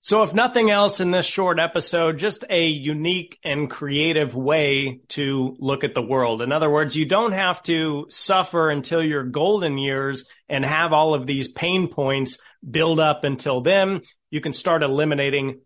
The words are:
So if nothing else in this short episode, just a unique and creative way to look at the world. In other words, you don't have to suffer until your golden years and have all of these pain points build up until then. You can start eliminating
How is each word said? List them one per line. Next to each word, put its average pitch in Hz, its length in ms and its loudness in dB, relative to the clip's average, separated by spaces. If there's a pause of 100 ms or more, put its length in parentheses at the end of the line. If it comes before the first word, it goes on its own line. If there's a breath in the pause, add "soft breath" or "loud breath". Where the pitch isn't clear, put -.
So 214 200 4
if 156 100 -6
nothing 240 340 4
else 202 300 2
in 180 140 0
this 180 140 0
short 180 340 0
episode, 165 580 0
just 202 320 -4
a 170 160 2
unique 156 760 -4
and 147 260 -4
creative 147 640 -2
way 139 640 0 (120)
to 135 500 -2
look 135 240 -2
at 123 100 -2
the 127 80 0
world. 117 400 0
In 123 80 -4
other 156 180 2
words, 147 280 0
you 156 80 0
don't 208 260 2
have 190 340 -2
to 160 440 -2
suffer 180 600 0
until 147 320 -2
your 151 220 0
golden 151 560 0
years 135 500 -4 (200 soft breath)
and 135 160 -2
have 156 280 0
all 156 220 4
of 131 140 -2
these 135 180 -2
pain 180 400 -2
points 135 520 -2 (300 loud breath)
build 156 300 2
up 151 240 2
until 139 380 -2
then. 190 400 2 (280 soft breath)
You 147 120 -6
can 143 120 -6
start 165 300 0
eliminating 139 840 0